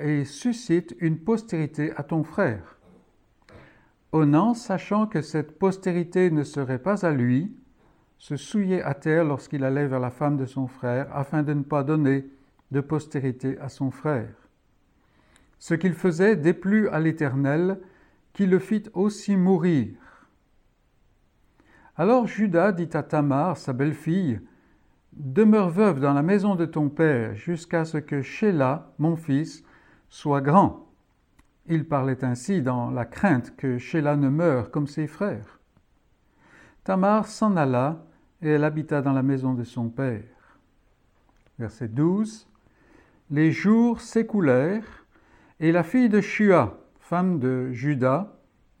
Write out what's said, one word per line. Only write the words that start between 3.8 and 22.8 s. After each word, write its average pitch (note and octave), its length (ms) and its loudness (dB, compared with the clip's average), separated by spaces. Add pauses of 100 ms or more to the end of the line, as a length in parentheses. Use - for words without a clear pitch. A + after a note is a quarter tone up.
Onan, D#3+ 380 4
sachant G#3 540 -2
que D#3+ 160 -4
cette - 360 -6
postérité F#3 720 0
ne D3+ 120 0
serait C3 360 -4
pas F#3+ 280 -2
à D#3 60 2
lui, B2+ 440 0 (640)
se - 180 -10
souillait F#3 460 -2
à C#3+ 100 -2
terre D#3+ 320 0
lorsqu'il C#3 400 -4
allait C#3 220 0
vers C3 140 -2
la B2 100 -4
femme D3 260 -2
de C3 80 -2
son C3 220 -6
frère, B2+ 500 -4
afin D3+ 260 -2
de D3 120 -2
ne D3 80 -2
pas C#3+ 200 -2
donner C3+ 440 0 (460)
de C#3 100 0
postérité C3+ 760 -6
à C3+ 120 -12
son C3+ 200 -6
frère. A#2+ 440 -6 (1200)
Ce - 140 -6
qu'il E3 220 0
faisait F#3 420 2
déplut F#3 540 0
à D3+ 100 -2
l'Éternel, D#3 800 0 (540)
qui G3 100 0
le F#3 140 4
fit G#3 340 -2
aussi G3+ 460 -2
mourir. F3 560 2 (2000)
Alors A3 300 2
Judas G3 460 2
dit E3+ 200 -4